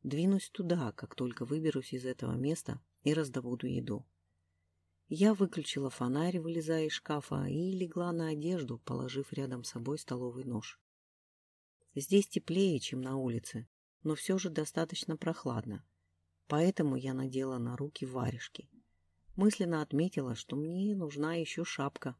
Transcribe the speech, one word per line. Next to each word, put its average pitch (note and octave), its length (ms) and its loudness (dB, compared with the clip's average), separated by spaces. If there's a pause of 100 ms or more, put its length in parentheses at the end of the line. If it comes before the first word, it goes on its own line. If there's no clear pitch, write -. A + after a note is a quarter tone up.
Двинусь F3 460 2
туда, E3 440 0
как - 220 -12
только B2 300 -4
выберусь C#3+ 480 0
из B2+ 140 -6
этого B2 260 -2
места C3 480 -2 (220)
и C#3+ 100 4
раздобуду B2+ 540 -2
еду. B2+ 400 -2 (1000)
Я G3 260 6
выключила D3+ 560 0
фонарь, D3+ 480 0
вылезая D#3+ 480 0
из D3+ 60 0
шкафа, C#3+ 520 -2
и D#3 280 0
легла F3 400 -2
на E3 160 0
одежду, D3+ 500 -2
положив C3 540 -4
рядом B2+ 320 -4
с - 60 -6
собой C3 280 -4
столовый B2 460 -6
нож. A#2 360 -6 (1160)
Здесь G3 320 6
теплее, F3 500 2
чем B2+ 220 -4
на C3 160 -2
улице, A#2 500 -2 (380)
но D#3 100 2
все F#3+ 240 0
же F#3+ 100 -2
достаточно D#3+ 680 -2
прохладно, A#2 680 -2 (640)
поэтому D#3 480 4
я C3 200 -2
надела C3 440 -2
на A#2+ 180 -2
руки C#3 300 -6
варежки. B2 640 -4 (640)
Мысленно F#3 480 6
отметила, C#3+ 540 0
что - 180 -8
мне F3+ 400 0
нужна D#3 400 -2
еще E3 300 -2
шапка. - 560 -4